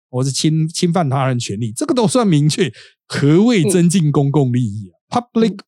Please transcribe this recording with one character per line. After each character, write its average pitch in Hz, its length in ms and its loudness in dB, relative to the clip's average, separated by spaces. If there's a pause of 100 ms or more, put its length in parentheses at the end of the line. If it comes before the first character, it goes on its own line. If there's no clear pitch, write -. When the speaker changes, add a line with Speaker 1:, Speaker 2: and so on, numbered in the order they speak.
Speaker 1:
或 127 140 -4
是 139 80 -2
侵-， 156 420 -2
侵 175 200 -2
犯 165 180 0
他 131 160 -2
人 131 100 -2
权 107 220 -8
利， 117 140 -6
这 294 120 -8
个 311 80 -2
都 247 140 2
算 240 180 0
明 151 240 2
确。 151 240 -2 (360)
何 151 340 2
谓 226 260 2
增 175 220 2
进 160 220 2
公 139 180 0
共 135 220 0
利 123 120 0
益 104 260 -8
啊？ - 280 -6
Speaker 2:
嗯。 - 20 -2
Speaker 1:
Public 220 480 -2